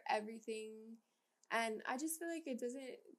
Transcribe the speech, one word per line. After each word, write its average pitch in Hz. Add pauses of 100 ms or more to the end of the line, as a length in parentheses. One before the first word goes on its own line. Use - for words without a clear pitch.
everything. 220 (540)
And 226
I 254
just 311
feel 339
like 330
it 247
doesn't 254 (200)